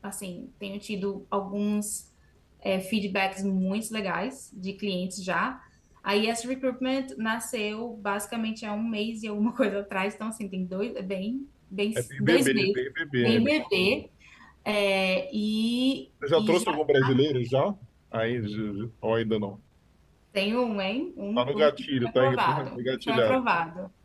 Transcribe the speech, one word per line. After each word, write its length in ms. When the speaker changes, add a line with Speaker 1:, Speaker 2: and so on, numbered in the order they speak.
Speaker 1:
assim, 560
tenho 200
tido 520
alguns, 840
é, 200
feedbacks 640
muito 480
legais 640
de 200
clientes 480
já. 400
A 140
I 120
S 180
Recruitment 720
nasceu 800
basicamente 720
há 80
um 80
mês 400
e 60
alguma 260
coisa 260
atrás, 340
então, 140
assim, 200
tem 180
dois, 300
é 60
bem, 460
bem, 260
Speaker 2:
É 60
bem 200
Speaker 1:
dois 220
Speaker 2:
bebê, 100
Speaker 1:
meses, 200
Speaker 2:
bem 180
bebê, 300
Speaker 1:
bem 180
Speaker 2:
né? 180
Speaker 1:
bebê. 400
É, 680
e, 760
Speaker 2:
Você 80
já 100
Speaker 1:
e 80
Speaker 2:
trouxe 180
Speaker 1:
já 60
Speaker 2:
algum 160
Speaker 1:
tá 60
Speaker 2:
brasileiro 520
já? 300
Aí, 320
já, 160
já, 300
ou 140
ainda 240
não? 220
Speaker 1:
Tem 240
um, 240
hein? 360
Um, 180
Speaker 2:
Tá 100
no 80
Speaker 1:
um 40
Speaker 2:
gatilho, 500
Speaker 1:
que 60
foi 100
Speaker 2:
tá 60
aí, 60
Speaker 1:
aprovado, 300
Speaker 2:
tá 80
Speaker 1:
foi 100
Speaker 2:
engatilhado. 400
Speaker 1:
aprovado. 680